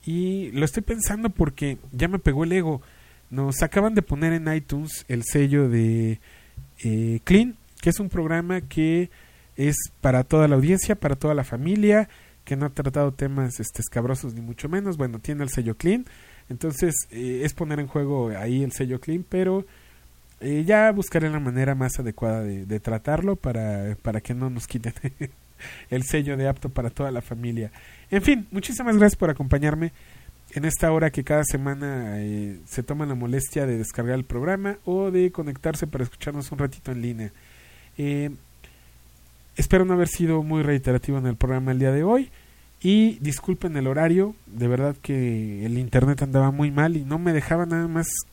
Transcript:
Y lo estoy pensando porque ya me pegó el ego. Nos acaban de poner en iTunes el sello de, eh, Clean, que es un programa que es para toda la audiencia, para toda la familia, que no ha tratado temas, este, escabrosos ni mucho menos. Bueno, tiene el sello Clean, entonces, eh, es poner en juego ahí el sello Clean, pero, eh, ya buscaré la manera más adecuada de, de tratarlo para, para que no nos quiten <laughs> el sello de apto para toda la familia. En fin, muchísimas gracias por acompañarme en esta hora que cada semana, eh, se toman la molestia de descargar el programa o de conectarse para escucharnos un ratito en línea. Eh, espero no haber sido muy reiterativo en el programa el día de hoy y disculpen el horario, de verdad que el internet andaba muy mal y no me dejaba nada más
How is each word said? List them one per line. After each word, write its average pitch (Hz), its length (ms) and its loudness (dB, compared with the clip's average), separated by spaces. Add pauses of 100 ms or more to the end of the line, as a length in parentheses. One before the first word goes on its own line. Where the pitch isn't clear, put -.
Y 180 460 -2
lo 139 120 0
estoy 214 180 -2
pensando 220 480 -2
porque 143 480 0 (140)
ya 143 160 0
me 190 100 -2
pegó 151 260 2
el 170 80 0
ego. 160 300 0 (480)
Nos 135 320 -2
acaban 202 320 2
de 208 80 4
poner 160 300 0
en 160 200 0
iTunes 151 560 -4
el 120 160 -2
sello 143 440 4
de, 113 520 2 (640)
eh, 113 420 0
Clean, 220 320 6 (240)
que 175 100 4
es 170 100 0
un 196 100 -2
programa 170 500 -2
que 160 500 0 (460)
es 147 200 0 (240)
para 127 240 4
toda 156 220 6
la 147 100 6
audiencia, 185 380 4
para 143 220 -2
toda 151 160 0
la 143 120 0
familia, 202 640 2 (360)
que 139 120 -4
no 143 100 0
ha 139 40 -2
tratado 139 420 0
temas, 135 480 -4
este, - 200 -8
escabrosos 123 540 -4
ni 117 80 -10
mucho 117 260 -10
menos. 185 300 -2
Bueno, 120 220 -4
tiene 147 220 -6
el 135 60 -4
sello 113 280 -2
Clean, 226 280 0 (460)
entonces, 156 440 -2 (160)
eh, 127 340 -6
es 147 100 -2
poner 151 260 -4
en 143 60 -4
juego 139 500 -2
ahí 120 260 -2
el 131 100 -4
sello 127 280 -4
Clean, 175 260 -4
pero, 185 380 0 (760)
eh, 147 260 -2
ya 214 260 6
buscaré 170 380 0
la 151 100 -2
manera 131 340 0
más 131 240 -2
adecuada 110 440 -2
de, 98 240 -6
de 107 140 -4
tratarlo 156 560 -2
para, 107 680 -4
para 107 180 -4
que - 140 -6
no 127 160 -4
nos 120 160 -8
quiten 117 340 -6
<laughs> 135 300 -8 (600)
el 127 140 -2
sello 143 320 -2
de 135 120 0
apto 135 200 -4
para 123 220 -4
toda 139 200 -4
la 120 120 -6
familia. 117 480 -6 (400)
En 196 120 0
fin, 247 280 4
muchísimas 220 460 0
gracias 208 200 8
por 165 140 2
acompañarme 147 640 0 (600)
en 143 120 -4
esta 160 280 2
hora 156 180 4
que 135 140 -4
cada 151 200 2
semana, 139 760 -4
eh, 104 460 -6
se - 160 -8
toman 147 260 -4
la 139 60 -4
molestia 131 520 -2
de 120 120 0
descargar 120 380 -4
el 131 80 -4
programa 196 600 -4
o 190 260 0
de 180 220 4
conectarse 156 540 -6
para 135 180 -4
escucharnos 143 480 -8
un 139 60 -10
ratito 139 340 -4
en 123 100 -6
línea. 113 300 -6 (640)
Eh, 143 340 -2 (1300)
espero 185 280 4
no 185 100 2
haber 175 140 4
sido 160 340 0
muy 156 200 0
reiterativo 139 560 0
en 127 80 -2
el 120 100 0
programa 131 360 0
el 127 60 0
día 131 140 2
de 147 120 2
hoy 247 260 2 (500)
y 214 400 4
disculpen 151 560 -4
el 135 100 0
horario, 165 480 4 (120)
de 120 220 -2
verdad 139 320 0
que 110 640 -2
el 117 140 -2
internet 127 440 4
andaba 135 280 4
muy 147 200 0
mal 156 260 2
y 147 80 -2
no 147 140 -2
me 175 140 2
dejaba 165 340 2
nada 170 220 0
más 165 200 -2 (240)